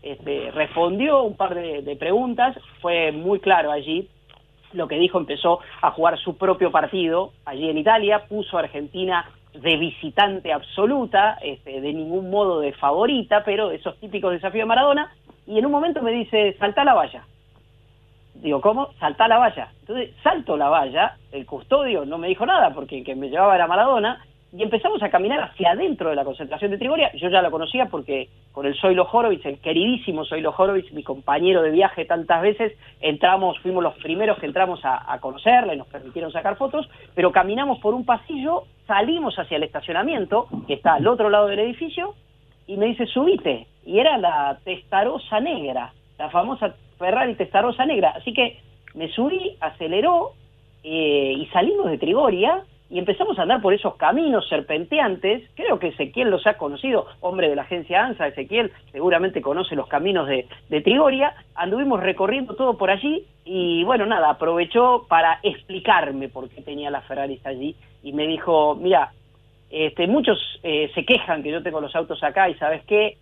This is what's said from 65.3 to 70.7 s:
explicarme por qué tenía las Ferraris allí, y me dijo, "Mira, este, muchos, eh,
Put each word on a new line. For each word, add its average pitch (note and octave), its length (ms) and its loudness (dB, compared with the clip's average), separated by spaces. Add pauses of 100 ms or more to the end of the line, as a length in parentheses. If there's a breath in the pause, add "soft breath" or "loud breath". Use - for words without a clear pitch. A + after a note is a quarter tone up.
explicarme E3 840 0
por B2+ 220 -14
qué C#3+ 100 -20
tenía D3 300 -10
las C#3 160 -8
Ferraris C#3 400 -8
allí, C3+ 280 -8 (280 soft breath)
y C#3+ 100 -14
me D3 140 -2
dijo, D#3 480 2
"Mira, D#3+ 380 2 (580)
este, D#3 360 -2
muchos, A#3+ 320 2 (240)
eh, D3+ 320 -2